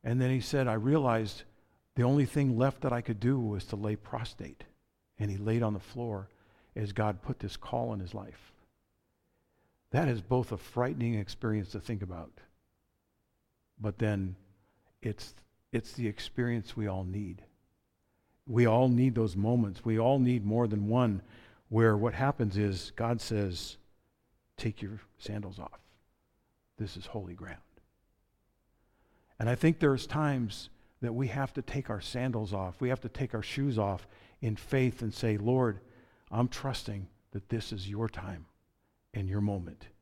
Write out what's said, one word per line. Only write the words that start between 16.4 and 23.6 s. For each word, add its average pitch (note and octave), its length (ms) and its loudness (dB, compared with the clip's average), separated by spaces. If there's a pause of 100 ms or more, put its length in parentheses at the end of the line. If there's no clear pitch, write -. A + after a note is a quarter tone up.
we G#2+ 100 -2
all F#2+ 160 -2
need. F#2+ 420 -6 (1000)
We A#2+ 200 6
all A#2+ 220 6
need B2 280 6
those A2 180 2
moments. G#2 500 2
We A2 140 2
all C3 220 4
need B2 240 4
more A2+ 240 2
than G#2 200 0
one A2+ 340 2 (460)
where A2 280 6
what A2 180 2
happens A#2 420 2
is G2+ 360 0
God A#2 280 -2
says, G2+ 560 -2 (800)